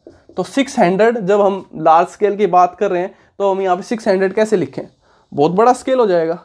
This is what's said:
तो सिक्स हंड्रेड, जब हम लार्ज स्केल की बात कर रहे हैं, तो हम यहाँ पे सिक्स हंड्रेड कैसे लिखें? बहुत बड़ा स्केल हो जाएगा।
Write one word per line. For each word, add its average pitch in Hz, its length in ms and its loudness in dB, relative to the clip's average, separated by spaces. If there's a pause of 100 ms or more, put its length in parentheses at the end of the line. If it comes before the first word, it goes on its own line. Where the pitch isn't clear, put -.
(360)
तो 185 80 -4
सिक्स 269 340 -4
हंड्रेड, 208 420 2
जब 202 200 2
हम 196 240 0 (120)
लार्ज 160 320 2
स्केल 202 280 -2
की 208 120 0
बात 180 300 2
कर 202 120 -2
रहे 175 120 -2
हैं, 202 120 -8 (240)
तो 202 120 0
हम 190 100 -2
यहाँ 185 160 0
पे 202 80 -8
सिक्स 226 240 -6
हंड्रेड 190 260 0
कैसे 220 220 0
लिखें? - 260 -4 (500)
बहुत 151 200 0
बड़ा 233 220 2
स्केल 262 240 -4
हो 233 80 2
जाएगा। 170 380 -2